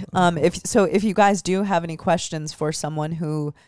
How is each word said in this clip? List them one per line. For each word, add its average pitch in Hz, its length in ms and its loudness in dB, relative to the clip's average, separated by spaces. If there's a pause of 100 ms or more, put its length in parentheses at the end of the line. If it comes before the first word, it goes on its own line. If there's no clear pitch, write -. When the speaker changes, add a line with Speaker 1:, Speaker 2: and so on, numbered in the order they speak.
(120)
Speaker 1:
That'll - 60 0 (100)
Speaker 2:
Um, 175 80 2
Speaker 1:
be 151 60 -2
cool. 151 40 6
Speaker 2:
if, - 200 -2
so 214 180 4
if 190 200 2
you 220 100 0
guys 202 280 4
do 185 200 -2
have 190 220 0
any 160 120 -8
questions 156 560 -2
for 156 200 -4
someone 156 400 -6
who 156 400 -4 (160)